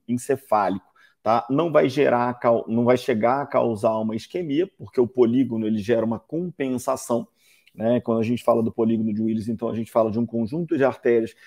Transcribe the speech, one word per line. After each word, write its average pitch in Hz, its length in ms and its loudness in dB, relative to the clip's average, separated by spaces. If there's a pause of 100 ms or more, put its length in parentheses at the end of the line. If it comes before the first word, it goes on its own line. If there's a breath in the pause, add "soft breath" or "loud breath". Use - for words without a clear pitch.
encefálico, 107 800 -2 (380 soft breath)
tá? 110 260 0
Não 156 220 0
vai 147 180 4
gerar, 123 460 2
cau-, 117 320 2
não 117 180 0
vai 123 120 4
chegar 120 440 0
a 139 60 -8
causar 113 500 0
uma 110 180 -4
isquemia, 165 640 -4
porque - 240 -2
o 117 60 4
polígono, 117 580 2
ele 110 140 0
gera 113 260 0
uma 113 140 -4
compensação, 131 1080 -4 (460 soft breath)
né? 117 260 0
Quando 113 200 -2
a 113 40 0
gente 113 200 -2
fala 117 200 2
do 107 80 -2
polígono 110 420 0
de 107 80 -4
Willis, 110 280 -4
então 113 180 -6
a 104 80 -6
gente 110 160 -8
fala 113 180 2
de 104 100 -4
um 120 60 0
conjunto 127 520 -4
de 131 80 2
artérias 117 500 0 (120 soft breath)